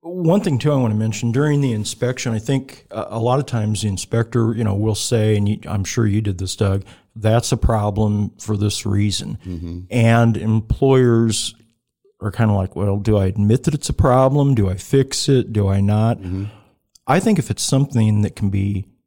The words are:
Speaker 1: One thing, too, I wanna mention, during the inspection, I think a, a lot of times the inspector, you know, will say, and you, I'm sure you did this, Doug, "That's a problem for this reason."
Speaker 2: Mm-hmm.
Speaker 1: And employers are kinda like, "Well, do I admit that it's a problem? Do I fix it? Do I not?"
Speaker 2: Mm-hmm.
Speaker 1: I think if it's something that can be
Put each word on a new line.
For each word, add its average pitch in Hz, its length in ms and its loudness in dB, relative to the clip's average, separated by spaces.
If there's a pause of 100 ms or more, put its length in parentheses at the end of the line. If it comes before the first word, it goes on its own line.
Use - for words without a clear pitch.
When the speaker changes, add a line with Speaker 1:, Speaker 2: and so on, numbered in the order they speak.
Speaker 1:
One 175 400 2
thing, 143 180 0
too, 147 120 0
I 143 40 2
wanna 120 200 0
mention, 110 360 -2
during 143 300 2
the 131 120 0
inspection, 123 600 -4
I 107 60 -2
think 135 520 -4
a, 101 180 -8
a 110 100 -6
lot 123 200 2
of 143 80 -4
times 107 340 -2
the 107 60 -2
inspector, 113 640 -2
you 113 100 -4
know, 101 120 0
will 107 200 0
say, 110 400 0
and 101 140 0
you, 104 180 -2
I'm 101 160 -4
sure 113 220 -2
you 104 160 2
did 98 160 -4
this, 92 180 -6
Doug, 98 280 0 (320)
"That's 110 360 0
a 123 60 0
problem 104 840 0
for 107 160 -4
this 101 300 -2
reason." 101 580 -2
Speaker 2:
Mm-hmm. 87 360 -10 (100)
Speaker 1:
And 117 480 4
employers 117 1160 2 (680)
are 101 100 -4
kinda 110 220 2
like, 95 220 -2
"Well, 101 220 0
do 104 200 2
I 98 80 2
admit 101 380 2
that - 100 0
it's - 160 -6
a 139 40 -4
problem? 135 600 4
Do 101 160 2
I 92 60 -2
fix - 520 -2
it? 131 240 2
Do 104 160 0
I 98 140 2
not?" 107 380 2
Speaker 2:
Mm-hmm. 95 260 -6 (640)
Speaker 1:
I 156 120 2
think 196 200 2
if - 100 -6
it's - 140 -4
something 113 580 2
that - 140 -2
can 98 160 -2
be 98 340 -4 (220)